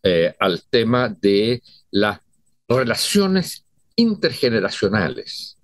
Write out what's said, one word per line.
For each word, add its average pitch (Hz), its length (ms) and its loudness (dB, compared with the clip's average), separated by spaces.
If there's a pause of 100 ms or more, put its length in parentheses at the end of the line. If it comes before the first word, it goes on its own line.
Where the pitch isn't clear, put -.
eh, 87 360 2
al 92 300 0
tema 120 400 2
de 104 520 0 (280)
las 101 320 -2 (480)
relaciones 170 960 0 (300)
intergeneracionales 107 1700 -2